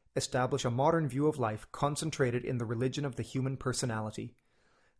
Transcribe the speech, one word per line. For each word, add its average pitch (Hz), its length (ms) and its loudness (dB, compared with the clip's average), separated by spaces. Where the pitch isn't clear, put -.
establish 127 480 0
a 123 60 0
modern 151 380 4
view 139 180 2
of 151 120 2
life 110 320 -2
concentrated 139 720 0
in 127 140 0
the 120 60 -2
religion 123 400 0
of 135 120 -4
the 120 60 -2
human 131 340 -2
personality. 110 800 -4